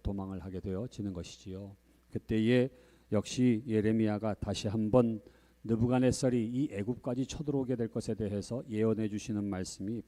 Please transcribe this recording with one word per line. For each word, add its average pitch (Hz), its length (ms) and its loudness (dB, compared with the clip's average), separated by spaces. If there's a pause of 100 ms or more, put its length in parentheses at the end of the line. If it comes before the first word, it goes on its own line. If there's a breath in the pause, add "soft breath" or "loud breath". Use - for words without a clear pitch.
도망을 98 380 -6
하게 92 180 -10
되어지는 101 540 -6
것이지요. 95 640 -12 (340 soft breath)
그때에 120 580 4 (440 soft breath)
역시 113 540 2
예레미야가 107 760 2
다시 101 260 -4
한번 110 540 4 (420 loud breath)
느부갓네살이 120 840 4
이 131 240 0
애굽까지 123 540 -4
쳐들어오게 135 500 -2
될 117 120 0
것에 113 260 -4
대해서 104 540 -4
예언해 110 400 2
주시는 104 360 -4
말씀이 98 640 -4